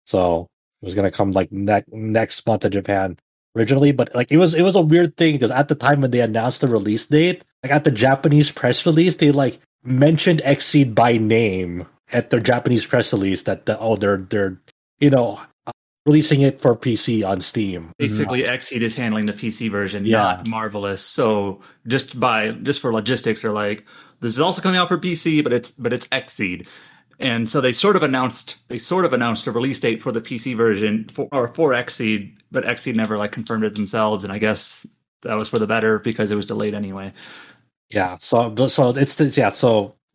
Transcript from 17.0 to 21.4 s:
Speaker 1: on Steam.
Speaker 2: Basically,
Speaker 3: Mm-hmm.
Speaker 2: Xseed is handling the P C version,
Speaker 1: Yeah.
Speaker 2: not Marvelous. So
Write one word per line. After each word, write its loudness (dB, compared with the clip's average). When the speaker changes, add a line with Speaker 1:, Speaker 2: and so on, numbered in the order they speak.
Speaker 1:
on -2
Steam. -6
Speaker 2:
Basically, -2
Speaker 3:
Mm-hmm. -2
Speaker 2:
Xseed -6
is -2
handling -2
the -4
P -6
C -6
version, -4
Speaker 1:
Yeah. 4
Speaker 2:
not -2
Marvelous. -6
So -2